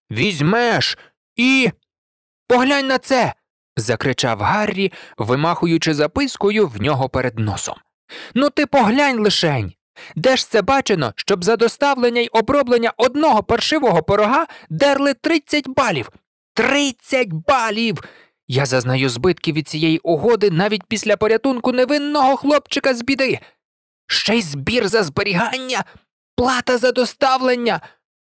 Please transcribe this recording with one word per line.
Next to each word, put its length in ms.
візьмеш 880
і..." 360
"Поглянь 400
на 100
це!" 360
закричав 600
Гаррі, 520
вимахуючи 760
запискою 720
в 140
нього 280
перед 300
носом. 360
"Ну 160
ти 160
поглянь 540
лишень! 540
Де 220
ж 120
це 120
бачено, 540
щоб 280
за 120
доставлення 680
й 100
оброблення 680
одного 460
паршивого 600
пирога 440
дерли 440
тридцять 540
балів? 420
Тридцять 800
балів! 680
Я 180
зазнаю 440
збитки 420
від 160
цієї 320
угоди 520
навіть 320
після 340
порятунку 540
невинного 640
хлопчика 560
з 80
біди. 380
Ще 300
й 40
збір 460
за 160
зберігання, 800
плата 420
за 140
доставлення, 880